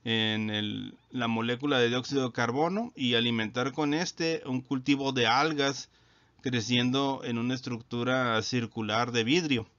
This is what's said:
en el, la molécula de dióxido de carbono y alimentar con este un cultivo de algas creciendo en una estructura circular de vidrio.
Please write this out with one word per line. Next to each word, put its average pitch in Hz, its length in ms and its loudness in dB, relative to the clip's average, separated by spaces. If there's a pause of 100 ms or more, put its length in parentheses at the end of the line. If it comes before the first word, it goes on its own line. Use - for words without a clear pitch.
en 110 480 0
el, 104 480 -6 (120)
la 120 180 -4
molécula 123 500 0
de 120 100 6
dióxido 127 380 0
de 120 60 -4
carbono 156 640 0
y 120 180 0
alimentar 117 580 0
con 147 220 0
este 165 500 -2
un 127 160 -4
cultivo 135 520 0
de 120 160 2
algas 139 600 2 (540)
creciendo 123 800 0
en 117 160 -4
una 123 160 -2
estructura 120 880 -2
circular 117 720 -2
de 117 120 2
vidrio. 143 440 2 (100)